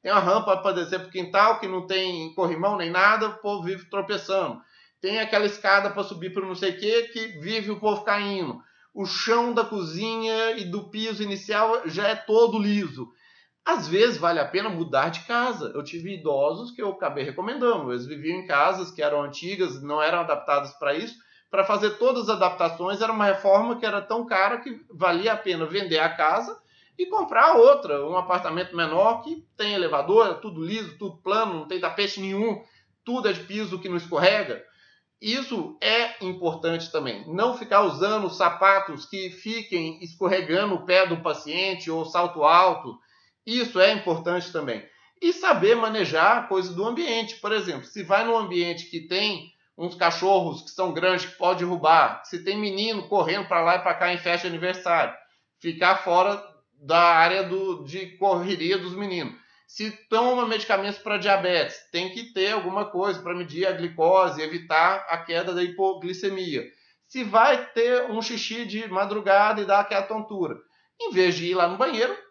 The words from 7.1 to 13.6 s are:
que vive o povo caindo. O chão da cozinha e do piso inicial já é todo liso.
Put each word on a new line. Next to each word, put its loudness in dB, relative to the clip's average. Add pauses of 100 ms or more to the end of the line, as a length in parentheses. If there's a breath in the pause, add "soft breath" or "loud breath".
que -10
vive -6
o -6
povo -2
caindo. -4 (340 loud breath)
O -8
chão 0
da 2
cozinha -4
e -6
do -8
piso -6
inicial 0
já -2
é 0
todo 4
liso. -2 (560 soft breath)